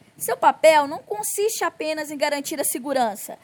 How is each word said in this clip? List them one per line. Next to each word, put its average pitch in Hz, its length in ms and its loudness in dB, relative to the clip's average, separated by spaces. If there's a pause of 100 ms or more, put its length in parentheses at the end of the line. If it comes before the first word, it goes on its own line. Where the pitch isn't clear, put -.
(160)
Seu - 200 -4
papel 302 500 6
não 311 120 -8
consiste 415 640 -4
apenas 311 460 -6
em 302 60 -10
garantir 285 420 -2
a - 60 -4
segurança, 247 800 -4